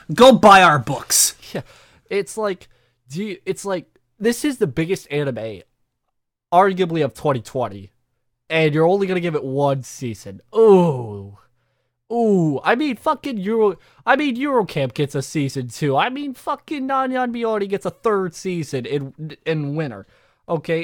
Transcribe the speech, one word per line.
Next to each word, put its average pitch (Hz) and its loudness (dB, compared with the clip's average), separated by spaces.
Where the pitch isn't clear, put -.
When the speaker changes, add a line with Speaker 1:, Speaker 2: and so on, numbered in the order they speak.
Speaker 1:
go 247 10
buy 196 8
our 151 6
books." - -2
Speaker 2:
Yeah. 165 -6
It's 196 -4
like, 208 -6
do 160 -8
you, 208 -8
it's 185 -8
like, 185 -6
this 233 0
is 277 -2
the 196 -2
biggest 165 -4
anime, 113 -6
arguably, 175 2
of 131 -2
twenty 135 -2
twenty, 101 -8
and 160 2
you're 160 4
only 196 2
gonna 180 -2
give 170 -4
it 135 -4
one 139 -2
season. 104 -12
Ooh. 127 4
Ooh. 190 2
I 196 2
mean, 269 -2
fucking 277 -4
Euro-, 208 0
I 262 4
mean, 277 -2
Eurocamp 226 -2
gets 143 -4
a 139 -2
season 135 -6
two. 139 -2
I 208 2
mean, 277 -8
fucking 285 -8
Nan 262 -2
Yan 254 -4
Biyori 220 -4
gets 196 -6
a 185 -4
third 190 -2
season 160 -6
in, 139 -8
in 151 -2
winter. 123 -6
Okay, 165 -2